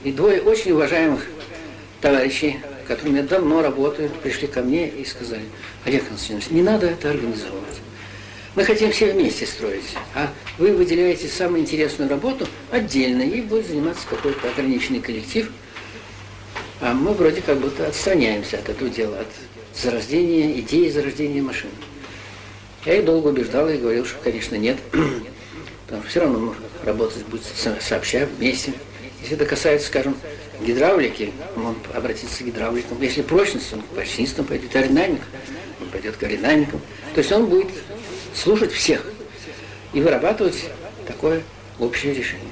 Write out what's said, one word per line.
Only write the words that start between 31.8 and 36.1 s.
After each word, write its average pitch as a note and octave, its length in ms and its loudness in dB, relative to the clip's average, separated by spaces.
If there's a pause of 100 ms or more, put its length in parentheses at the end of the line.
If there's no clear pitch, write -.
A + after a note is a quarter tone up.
обратится A#2 500 -4
к B2 40 -4
гидравликам. A#2 520 -4
Если C3+ 220 0
прочность, G3 500 2
он A2 100 -8
к - 40 -12
прочнистам B2+ 600 -4
пойдет, C3+ 300 -4
аэродинамик, C#3 460 4 (580)
он F2+ 100 -10
пойдет G2 260 -6